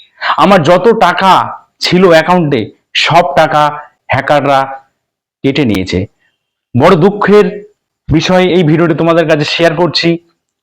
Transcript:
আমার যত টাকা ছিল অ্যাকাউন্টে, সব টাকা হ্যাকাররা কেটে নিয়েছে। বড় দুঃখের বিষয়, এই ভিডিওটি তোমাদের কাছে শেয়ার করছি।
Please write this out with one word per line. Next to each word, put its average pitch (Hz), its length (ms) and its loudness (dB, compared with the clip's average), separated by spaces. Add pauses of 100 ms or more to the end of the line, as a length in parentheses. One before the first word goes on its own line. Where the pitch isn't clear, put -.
(360)
আমার 175 260 0
যত 180 260 2
টাকা 175 760 0 (160)
ছিল 185 280 2
অ্যাকাউন্টে, 160 640 0 (220)
সব 175 440 0
টাকা 147 500 0 (220)
হ্যাকাররা 139 800 -2 (540)
কেটে 139 220 -2
নিয়েছে। 95 420 -4 (720)
বড় 180 180 4
দুঃখের 196 680 0 (480)
বিষয়, 185 320 0
এই 185 180 2
ভিডিওটি 156 320 0
তোমাদের 165 340 0
কাছে 151 160 0
শেয়ার 165 300 -2
করছি। 165 440 -2 (440)